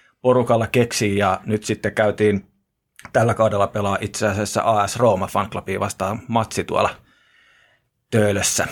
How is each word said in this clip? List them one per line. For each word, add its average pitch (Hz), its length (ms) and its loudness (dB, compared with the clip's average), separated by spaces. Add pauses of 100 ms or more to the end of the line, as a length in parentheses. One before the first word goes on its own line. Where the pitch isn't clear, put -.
(220)
porukalla 120 440 2
keksii, 107 520 0
ja 92 260 2
nyt 107 200 -2
sitten 104 300 -4
käytiin 104 520 2 (640)
tällä 113 220 2
kaudella 104 320 2
pelaa 98 340 -4
itse 107 280 -4
asiassa 101 360 -2
A 104 220 2
S 101 100 -8
Rooma 104 300 2
fanclubia 98 540 -6
vastaan 101 480 -4
matsi 110 360 -2
tuolla 90 260 0 (1200)
Töölössä. 104 600 0